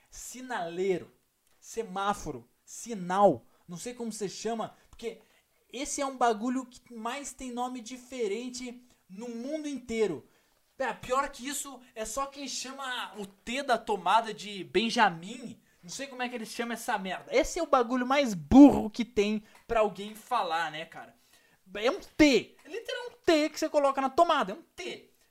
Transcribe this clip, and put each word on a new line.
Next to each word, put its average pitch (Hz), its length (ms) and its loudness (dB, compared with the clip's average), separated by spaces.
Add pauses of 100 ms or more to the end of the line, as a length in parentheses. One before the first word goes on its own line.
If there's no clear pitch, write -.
(120)
sinaleiro, 185 1000 -4 (480)
semáforo, 196 880 -6 (160)
sinal, 185 840 0 (200)
não 175 100 -14
sei 240 180 -10
como 233 160 -8
você 208 180 -6
chama, 220 460 -6 (160)
porque - 280 -12 (520)
esse 285 300 -6
é 277 40 -2
um 269 120 -6
bagulho 247 500 2
que - 260 -20
mais 240 400 -8
tem 262 180 -12
nome 247 300 -6
diferente 247 1000 -6 (280)
no 220 220 -12
mundo 277 380 -6
inteiro. 226 600 -2 (520)
É, 247 120 -2
pior 262 380 -2
que 240 180 -14
isso, 277 320 -8 (140)
é 220 100 -8
só 269 220 -6
quem 277 220 -12
chama 247 720 -8
o 196 80 -10
T 247 340 -8
da 262 160 0
tomada 208 560 0
de 202 300 -10
Benjamin. 196 1000 0 (220)
Não 180 60 -18
sei 269 180 -10
como 254 160 -8
é 247 40 -4
que 247 60 -10
eles 220 160 -8
chamam 233 240 -6
essa 226 240 -4
merda. 190 340 -8
Esse 285 280 0
é 339 40 0
o 320 40 -8
bagulho 247 400 2
mais 269 260 2
burro 214 560 10
que 226 160 -6
tem 214 380 0 (240)
pra 226 140 2
alguém 208 340 -2
falar, 170 560 -2
né, 156 140 -10
cara? 131 300 -20 (600)
É 220 160 -2
um 392 80 -4
T. 269 560 4 (100)
É - 40 -20
literal 494 380 -8
um 466 40 -14 (120)
T 311 260 4
que - 100 -12
você 311 100 -2
coloca 277 320 0
na 262 80 0
tomada. 277 420 2
É 220 40 -10
um 330 80 -20 (120)
T. - 360 -12 (200)